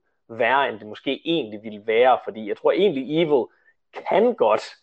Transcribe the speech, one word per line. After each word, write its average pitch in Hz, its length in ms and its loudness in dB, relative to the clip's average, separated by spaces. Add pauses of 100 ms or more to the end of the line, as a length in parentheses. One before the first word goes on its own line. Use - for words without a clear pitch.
(300)
værre, 120 400 0
end 110 100 -10
det 107 80 -18
måske 123 380 -8
egentlig 110 380 -4
ville 107 240 -12
være, 117 360 4
fordi 104 240 -12
jeg 104 100 -6
tror - 140 0
egentlig, 151 500 0
Evil 147 220 2 (680)
kan 226 260 2
godt, 110 260 2 (220)